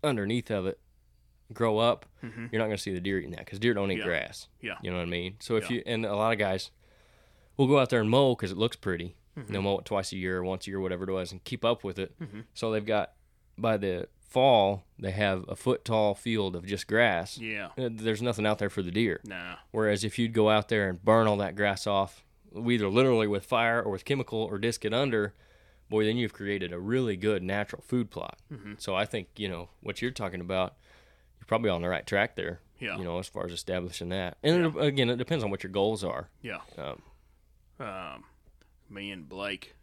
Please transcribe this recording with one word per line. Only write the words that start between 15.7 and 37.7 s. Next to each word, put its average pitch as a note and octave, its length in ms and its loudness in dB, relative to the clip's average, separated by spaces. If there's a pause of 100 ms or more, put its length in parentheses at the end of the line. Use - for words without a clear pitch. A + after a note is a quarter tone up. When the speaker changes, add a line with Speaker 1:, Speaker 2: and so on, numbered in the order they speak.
Speaker 1:
tall G#2+ 300 4
field G2+ 420 -2
of E2+ 100 -8
just G2 220 -4
grass. G#2 500 2
Speaker 2:
Yeah. A2 280 -8 (120)
Speaker 1:
Uh, B2+ 140 -2
there's A2 300 -2
nothing A2+ 240 0
out G#2+ 120 2
there G2+ 120 0
for G2+ 120 -4
the F2 80 -4
deer. G2 340 2
Speaker 2:
Nah. F2+ 320 -10 (140)
Speaker 1:
Whereas G#2 340 2
if G#2 140 -4
you'd A#2 140 2
go G#2+ 180 6
out G#2+ 180 4
there G#2 200 2
and F2+ 160 -6
burn A2 240 8
all G#2 80 4
that G2 180 -2
grass G2+ 320 0
off, G2 380 0 (320)
either A#2 320 2
literally A#2 400 4
with G2+ 160 0
fire A#2 380 2
or A2 100 -2
with F#2+ 120 -6
chemical C3 360 -2
or G#2+ 180 -4
disc A2+ 260 -2
it G#2+ 100 0
under, A#2 400 0 (560)
boy, A2 160 4
then A2 100 2
you've A#2 160 -2
created G2+ 400 -4
a F2 80 -6
really A2+ 360 0
good G2 260 0
natural G2 400 -2
food B2 280 0
plot. - 280 -10 (140)
Speaker 2:
Mm-hmm. G#2 260 -14
Speaker 1:
So - 180 -4
I G2 80 2
think, G#2+ 320 -6
you G#2 120 -4
know, F2 200 -8 (120)
what - 220 -8
you're B2 80 0
talking F#2+ 300 -6
about, F#2 360 -2 (640)
you're - 80 -20
probably A2+ 240 2
on F2 120 0
the F2 80 -2
right E2+ 160 -2
track G2+ 300 0
there, F2 240 -6 (200)
Speaker 2:
Yeah. G#2+ 160 -6
Speaker 1:
you G2 80 -6
know, E2+ 140 -4
as F#2 100 -8
far F#2+ 160 -6
as F2 80 -6
establishing F2 560 -4
that. F2+ 340 -4
And E3 320 2
Speaker 2:
Yeah. E2 80 -2
Speaker 1:
it, D3 40 2
again, C3+ 240 2
it B2 60 0
depends B2+ 280 -2
on G2+ 60 -2
what G2 120 -4
your F#2+ 100 -8
goals G2+ 300 2
are. E2+ 280 -6 (100)
Speaker 2:
Yeah. G#2 220 -10 (160)
Speaker 1:
Um, C#2 240 -10 (760)